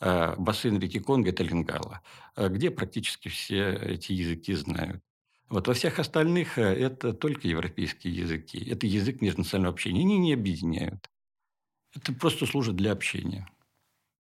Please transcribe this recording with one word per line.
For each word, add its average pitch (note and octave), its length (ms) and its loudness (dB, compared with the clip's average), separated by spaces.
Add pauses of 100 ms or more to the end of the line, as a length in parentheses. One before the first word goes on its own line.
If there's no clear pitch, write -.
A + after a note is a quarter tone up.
а E2+ 360 2
бассейн G2+ 420 0
реки F#2+ 200 -2
Конго — B2 320 2
это F#2 120 0
лингала, F2 580 -2 (340)
а G2+ 140 2
где G#2 220 0
практически - 580 -6
все G2 480 -2
эти G2+ 360 -4
языки E2+ 420 -2
знают. E2 480 -4 (480)
Вот G#2+ 180 0
во B2 60 4
всех D3 240 0
остальных, E3 600 2
э, A#2+ 40 4
это A#2+ 500 2
только D3 360 -2
европейские E2+ 680 -2
языки. E2+ 420 -4 (120)
Это A2+ 160 -2
язык G#2 340 2
межнационального F2+ 540 2
общения. - 260 0
Они G3 180 4
не F3 140 4
объединяют. F#2+ 800 -2 (840)
Это C#3 200 -6
просто D#3+ 320 2
служит A#2 300 0
для G2+ 160 2
общения. G2 540 -4 (760)